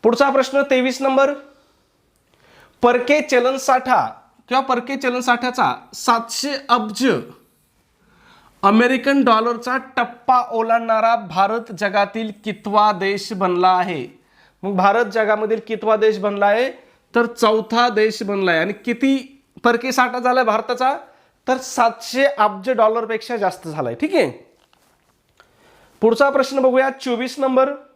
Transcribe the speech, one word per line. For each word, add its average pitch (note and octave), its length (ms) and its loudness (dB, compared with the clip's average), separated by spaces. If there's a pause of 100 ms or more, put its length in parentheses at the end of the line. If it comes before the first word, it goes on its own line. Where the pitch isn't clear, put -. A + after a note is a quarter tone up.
पुढचा A#3+ 260 2
प्रश्न C4+ 400 0
तेवीस B3+ 320 0
नंबर, C4+ 300 2 (1500)
परके B3 380 2
चलन C4 360 0
साठा B3+ 480 0 (440)
किंवा C4 120 0
परके C4 360 -4
चलन B3+ 240 -2
साठ्याचा A#3+ 540 -2 (200)
सातशे - 640 -2 (120)
अब्ज A3+ 380 0 (1600)
अमेरिकन B3+ 640 4
डॉलरचा A#3 520 0 (200)
टप्पा B3 440 0 (120)
ओलांडणारा A3+ 600 0 (140)
भारत G3+ 500 -2
जगातील G3+ 520 -2 (140)
कितवा G#3 480 0
देश G3 400 -4
बनला F3+ 360 0
आहे? F3+ 380 0 (560)
मग G3 140 -4
भारत G3+ 280 4
जगामधील G#3+ 640 0
कितवा A3 300 0
देश G#3 220 2
बनला G3+ 280 0
आहे? A#3 240 2 (440)
तर A#3 120 2
चौथा A3+ 640 0
देश G#3+ 340 0
बनला G3 280 -2
आहे. E3 100 2
आणि F#3+ 120 -2 (120)
किती C4 580 -2 (220)
परके A#3+ 280 2
साठा B3 260 0
झालाय B3+ 260 2
भारताचा? A3+ 520 0 (500)
तर B3+ 100 0
सातशे B3 680 -2
अब्ज G#3 440 0
डॉलरपेक्षा A3+ 640 -2
जास्त F#3 320 -4
झालाय. C#3 260 -6
ठीक D#4 200 -4
आहे, F#3 160 2 (1700)
पुढचा A3+ 280 4
प्रश्न C4+ 300 0
बघूया, C4 300 2
चोवीस B3+ 480 -6
नंबर C4 340 0 (240)